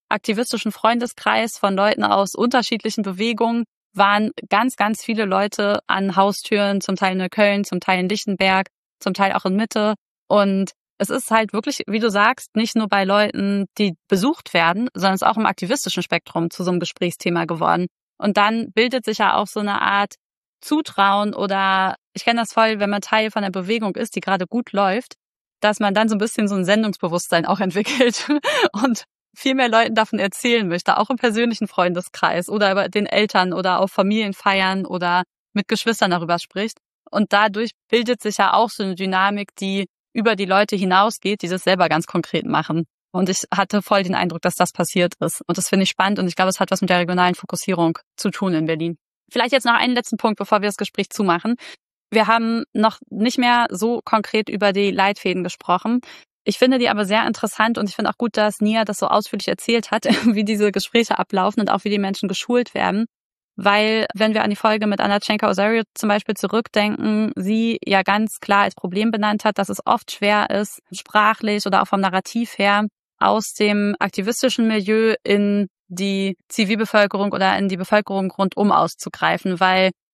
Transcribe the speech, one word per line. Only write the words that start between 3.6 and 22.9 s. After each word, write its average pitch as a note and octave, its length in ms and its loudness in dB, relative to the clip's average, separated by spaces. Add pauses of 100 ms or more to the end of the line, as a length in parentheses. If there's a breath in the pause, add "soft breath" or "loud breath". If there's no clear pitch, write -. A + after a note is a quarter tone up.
waren G3+ 380 2 (180)
ganz, A#3 260 2
ganz G#3+ 280 -2
viele A3 220 -2
Leute G3+ 640 0
an G3 280 0
Haustüren, G3+ 640 2
zum F#3 160 -2
Teil F#3 180 0
in F#3+ 40 -2
Neukölln, G3+ 460 2
zum F#3 160 -4
Teil F#3 200 0
in F3+ 100 0
Lichtenberg, F#3+ 580 0 (320)
zum F#3 140 -2
Teil G3 200 2
auch F#3+ 120 0
in F#3+ 100 0
Mitte. G#3+ 400 0 (320)
Und G3 440 2 (280)
es G3 100 -2
ist - 220 -4
halt A3 220 2
wirklich, A3+ 340 -4
wie A3 120 -2
du A3 120 0
sagst, G#3 440 0
nicht A3+ 200 0
nur A3 120 0
bei G3 160 -2
Leuten, G3+ 640 0 (120)
die G3 180 -2 (120)
besucht G3+ 460 0
werden, F3+ 400 0
sondern F#3+ 220 0
es F#3 60 -4
ist - 60 2
auch G#3+ 100 0
im A3 100 0
aktivistischen F#3+ 560 -4
Spektrum E3+ 480 -4
zu - 120 -8
so F3 60 -4
einem F3+ 100 0
Gesprächsthema E3+ 640 -4
geworden. E3+ 420 0 (340)
Und G#3 160 0
dann G#3+ 360 0
bildet A#3+ 320 0
sich G#3+ 140 -2
ja G3+ 160 2
auch G3+ 120 0
so - 140 -6
eine G3+ 200 -2
Art G3+ 340 0 (460)
Zutrauen G#3 720 0
oder F#3+ 600 0 (180)
ich - 100 -12
kenne A#3 180 0
das A3 120 -8
voll, A3 260 2
wenn G3+ 100 0
man G3+ 120 -2